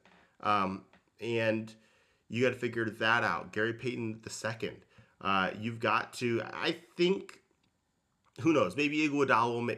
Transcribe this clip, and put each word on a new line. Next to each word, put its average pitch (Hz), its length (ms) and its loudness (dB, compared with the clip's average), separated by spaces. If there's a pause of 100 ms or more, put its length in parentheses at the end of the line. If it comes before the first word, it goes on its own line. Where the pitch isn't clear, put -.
(420)
Um, 95 440 0 (340)
and 110 540 0 (560)
you 117 140 0
gotta 120 120 2
figure 113 340 -2
that 113 340 2
out. 87 280 -2
Gary 110 220 0
Payton 117 480 -6
the - 80 -14
second. - 480 -8 (420)
Uh, 95 400 0
you've 113 200 -6
got 113 340 0
to, 120 280 -2 (120)
I 160 240 -4 (180)
think, 185 440 0 (1000)
who 160 120 4
knows? 104 240 4
Maybe 147 220 2 (100)
Iguodala 135 420 4
will 120 100 -2
ma-, 117 160 0